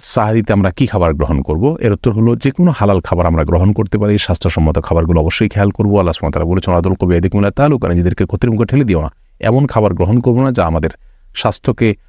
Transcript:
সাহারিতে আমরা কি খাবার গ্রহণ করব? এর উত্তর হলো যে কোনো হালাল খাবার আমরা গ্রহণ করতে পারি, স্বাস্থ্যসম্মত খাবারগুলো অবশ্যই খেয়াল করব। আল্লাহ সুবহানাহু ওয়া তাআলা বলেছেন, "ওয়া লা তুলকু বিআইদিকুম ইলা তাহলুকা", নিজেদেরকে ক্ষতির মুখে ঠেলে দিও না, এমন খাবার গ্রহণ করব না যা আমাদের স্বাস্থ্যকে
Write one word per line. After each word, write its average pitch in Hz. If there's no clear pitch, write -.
সাহারিতে 110
আমরা 98
কি 127
খাবার 87
গ্রহণ 71
করব? 95
এর 107
উত্তর 110
হলো 113
যে 135
কোনো 175
হালাল 101
খাবার 87
আমরা 82
গ্রহণ 87
করতে 104
পারি, 104
স্বাস্থ্যসম্মত 80
খাবারগুলো 82
অবশ্যই 85
খেয়াল 101
করব। 104
আল্লাহ 95
সুবহানাহু -
ওয়া -
তাআলা 80
বলেছেন, 92
"ওয়া 87
লা 85
তুলকু 92
বিআইদিকুম 87
ইলা 101
তাহলুকা", 135
নিজেদেরকে 87
ক্ষতির 117
মুখে 113
ঠেলে 135
দিও 87
না, 78
এমন 131
খাবার 107
গ্রহণ 95
করব 123
না 135
যা 98
আমাদের 80
স্বাস্থ্যকে 110